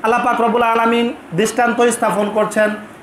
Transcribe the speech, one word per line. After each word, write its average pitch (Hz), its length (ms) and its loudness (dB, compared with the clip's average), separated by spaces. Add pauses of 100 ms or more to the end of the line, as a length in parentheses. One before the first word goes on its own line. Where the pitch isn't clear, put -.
আল্লাহ 240 220 2
পাক 240 160 0
রব্বুল 233 220 2
আলামিন 233 500 2 (200)
দৃষ্টান্ত 220 480 0
স্থাপন 214 520 0
করছেন, 214 360 0 (340)